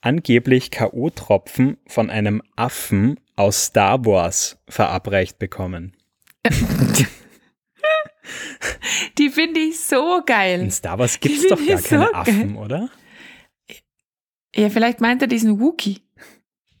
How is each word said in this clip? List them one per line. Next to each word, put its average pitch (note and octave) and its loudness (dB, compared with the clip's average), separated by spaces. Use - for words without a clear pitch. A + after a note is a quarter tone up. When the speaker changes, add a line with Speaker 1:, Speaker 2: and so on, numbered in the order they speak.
Speaker 1:
Angeblich B2+ 2
K-O-Tropfen B2+ -2
von A2 -2
einem G#2 -2
Affen A#2+ -2
aus G2+ 2
Star A2 2
Wars F2+ 0
verabreicht F#2+ -2
bekommen. F#2 -10
Speaker 2:
<laughs> - 6
Die D4 4
finde D#4+ -2
ich D#4+ -2
so D#4+ 0
geil. F#3+ 2
Speaker 1:
In G#2 -2
Star F2 -8
Wars B2 0
Speaker 2:
Die - -2
Speaker 1:
gibt's D4 0
doch F#4+ 4
Speaker 2:
finde D#4 0
Speaker 1:
gar F#4 2
Speaker 2:
ich - -6
Speaker 1:
keine D4+ 4
Speaker 2:
so A4+ 0
Speaker 1:
Affen, G#3+ 0
Speaker 2:
geil. G#2 -12
Speaker 1:
oder? F3 -6
Speaker 2:
Ja, G#3 2
vielleicht A#3 0
meint B3 2
er C4+ 0
diesen A3 2
Wookie. A#3+ -2